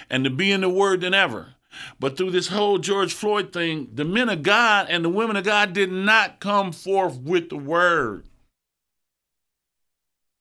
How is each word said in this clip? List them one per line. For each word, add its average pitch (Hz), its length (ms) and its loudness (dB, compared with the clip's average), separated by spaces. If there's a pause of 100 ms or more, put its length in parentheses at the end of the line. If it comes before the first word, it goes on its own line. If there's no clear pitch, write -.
and 131 140 0
to 135 60 0
be 175 220 0
in 196 100 2
the 185 80 2
word 190 320 2
than 180 120 -2
ever. 170 420 0 (440)
But 135 180 -2
through 185 140 -2
this 175 160 0
whole 202 300 2
George 185 360 0
Floyd 208 400 -2
thing, 160 400 -4
the 143 120 -4
men 226 240 0
of 165 140 -4
God 208 460 4
and 170 140 0
the 165 60 2
women 214 260 0
of 196 80 -2
God 208 300 2
did 190 180 0
not 196 480 0
come 196 320 0
forth 185 460 -2
with 165 320 -2
the 151 80 -10
word. 147 680 0 (2250)